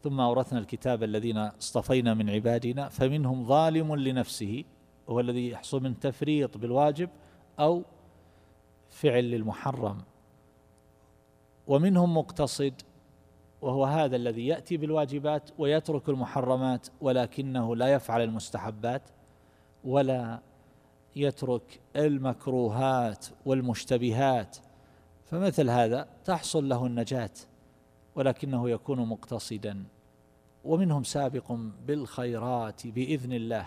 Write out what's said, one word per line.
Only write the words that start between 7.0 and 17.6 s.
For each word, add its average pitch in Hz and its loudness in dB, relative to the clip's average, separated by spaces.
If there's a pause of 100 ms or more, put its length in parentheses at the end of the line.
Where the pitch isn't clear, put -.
أو 170 4 (1040)
فعل 123 2
للمحرم، 117 -4 (1700)
"ومنهم 175 6
مقتصد"، 139 -2 (880)
وهو 135 2
هذا 143 2
الذي 120 -2
يأتي 165 -2
بالواجبات 151 -2
ويترك 151 0
المحرمات، 127 0 (140)
ولكنه 127 0